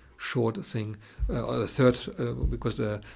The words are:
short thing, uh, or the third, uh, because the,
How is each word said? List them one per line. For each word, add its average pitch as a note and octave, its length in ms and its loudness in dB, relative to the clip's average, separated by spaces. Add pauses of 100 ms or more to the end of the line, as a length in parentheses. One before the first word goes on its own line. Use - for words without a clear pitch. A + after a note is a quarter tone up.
(180)
short A#2+ 480 -2
thing, G#2+ 300 -4 (340)
uh, A#2+ 120 0
or B2 180 -2
the G#2 80 0
third, B2 300 6 (200)
uh, A#2+ 160 -2 (120)
because A#2 320 0
the, G#2+ 240 -2 (140)